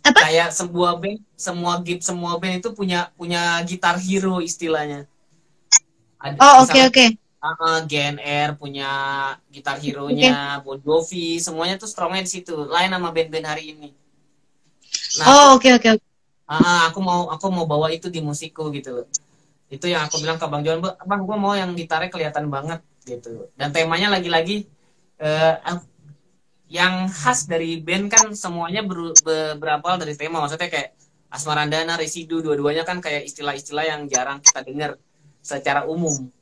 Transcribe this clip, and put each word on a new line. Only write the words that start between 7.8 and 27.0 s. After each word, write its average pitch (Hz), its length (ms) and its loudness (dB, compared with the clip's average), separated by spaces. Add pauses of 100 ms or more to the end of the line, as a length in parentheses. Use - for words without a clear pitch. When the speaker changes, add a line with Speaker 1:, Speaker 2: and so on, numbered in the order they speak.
Speaker 2:
G - 80 -6
N 143 240 -4
R 147 320 -2
punya 139 360 -10 (600)
gitar 139 320 -8
hero-nya, 143 800 -2
Speaker 1:
Oke. - 0 -
Speaker 2:
Bon 135 160 -12
Jovi, 165 640 -2
semuanya 165 400 -4
tuh 214 80 -12
strongnya 185 320 -6
di 185 80 -8
situ. 180 240 -10 (120)
Lain 175 280 0
sama 180 160 -4
band-band 160 360 -4
hari 156 280 -8
ini. 147 160 -20 (1300)
Nah, 156 80 2
Speaker 1:
Oh, 285 280 12
Speaker 2:
aku, 254 40 8
Speaker 1:
oke, 254 100 6 (100)
oke, 233 100 4 (100)
oke. - 60 -8 (420)
Speaker 2:
uh, 175 340 2 (100)
aku 165 120 -10
mau, 180 180 0 (140)
aku 160 160 -8
mau 175 160 -2
bawa 156 240 0
itu 165 160 -8
di 170 160 -8
musikku 151 480 -8
gitu 131 320 -10
loh. - 40 -18 (680)
Itu 135 160 -8
yang 165 180 -2
aku 147 160 -8
bilang 160 140 -4
ke 160 100 -6
Bang 147 160 -6
Johan, 160 220 -2
"Bang, 190 400 -6
gua 208 160 -6
mau 202 160 0
yang 185 160 -4
gitarnya 170 400 -6
kelihatan 151 400 -6
banget," 156 320 -10 (240)
gitu. 117 480 -14
Dan 147 160 -6
temanya 165 400 0
lagi-lagi, 180 560 -2 (480)
eh, 156 380 0 (1120)
yang 185 400 0